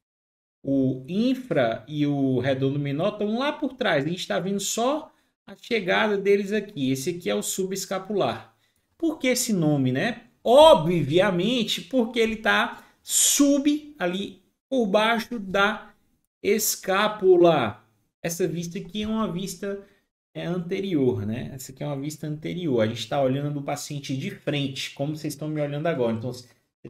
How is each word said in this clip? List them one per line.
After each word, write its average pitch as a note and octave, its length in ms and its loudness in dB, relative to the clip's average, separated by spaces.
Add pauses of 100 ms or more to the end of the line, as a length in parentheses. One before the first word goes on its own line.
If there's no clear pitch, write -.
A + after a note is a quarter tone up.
(640)
O C3 420 0
infra F3+ 800 0
e D3 200 -2
o C3+ 320 2
redondo C3+ 400 0
menor D3 340 -2
estão G#3+ 260 -2
lá D4 140 0
por D4 220 -6
trás. D#3+ 320 0
A - 20 -2
gente F3+ 180 -6
tá G3 140 -2
vendo E3 180 -2
só C4 540 -2 (360)
a G3 80 -20
chegada G#3 640 0
deles G3+ 340 2
aqui. E3+ 380 -2
Esse C3+ 200 -2
aqui F3 200 -4
é G#3 40 0
o G#3 80 -2
subescapular. F#3+ 1120 -4 (440)
Por D#4+ 200 -2
que C4 100 0
esse A#3+ 220 0
nome, D3+ 400 2
né? F3 340 -4 (200)
Obviamente, F#3+ 1400 6
porque A#3+ 400 0
ele A3 160 0
tá G#3+ 480 -2 (180)
sub, C#4+ 960 2
ali F#3 440 -4 (260)
por B3 180 0
baixo A3 520 2
da G3 560 0 (480)
escápula. F#3 1400 4 (400)
Essa E3+ 240 -4
vista E3+ 320 -6
aqui G#3 260 -8
é G#3+ 40 -6
uma A3 240 -2
vista, G3+ 500 -8 (520)
é, D#3+ 100 -8
anterior, E3+ 800 -2
né? B2 300 -6
Essa C3+ 180 -14
aqui - 100 -14
é D3 40 -6
uma C#3+ 120 -6
vista D3+ 280 -10
anterior. D#3 560 -2
A G#2+ 40 2
gente A#2 220 -6
tá C#3+ 140 -2
olhando C#3+ 380 -2
o C#3 40 -10
paciente C#3+ 500 -8
de E3+ 160 -6
frente, C#3 600 -6
como D3+ 260 -6
vocês D#3 160 -8
estão D3+ 160 -8
me D3+ 140 -4
olhando D3 240 -4
agora. B2 280 0
Então, A#2 160 -6
você - 200 -14 (400)